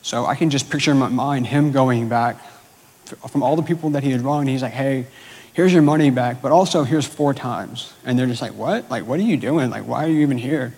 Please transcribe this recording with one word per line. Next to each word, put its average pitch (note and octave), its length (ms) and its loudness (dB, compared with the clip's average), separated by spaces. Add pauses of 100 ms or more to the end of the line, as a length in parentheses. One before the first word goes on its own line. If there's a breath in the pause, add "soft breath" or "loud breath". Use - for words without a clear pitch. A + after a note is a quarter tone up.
So A#2+ 240 -4
I C3 100 0
can D#3+ 140 2
just C#3 200 -2
picture D3 220 0
in C#3 60 4
my B2+ 120 2
mind C3 380 0
him C#3+ 260 2
going B2+ 340 2
back A#2+ 300 0 (720 loud breath)
f-, - 240 -16
from C#3 120 0
all D3 140 2
the E3 60 -2
people D#3+ 280 -2
that C#3+ 120 -2
he C#3 80 0
had B2 100 0
wronged. C#3+ 280 0
He's C3 120 0
like, A#2 120 -6
"Hey, C3+ 320 -2 (480 loud breath)
here's F3+ 180 4
your E3 120 6
money D3 260 4
back, B2 320 -2
but C3+ 100 0
also E3+ 320 4
here's C#3 220 0
four C#3+ 280 -2
times." A#2 600 -8 (120)
And B2+ 140 0
they're B2+ 80 0
just A#2+ 140 -4
like, - 140 -10
"What? C3 360 -4
Like, G#2+ 160 -6
what D3 140 -2
are - 20 0
you G#3+ 140 2
doing? C3 320 0
Like, G#2+ 140 -8
why A#2+ 200 -4
are E3 60 0
you D#3 120 2
even C#3 160 2
here?" B2+ 400 -4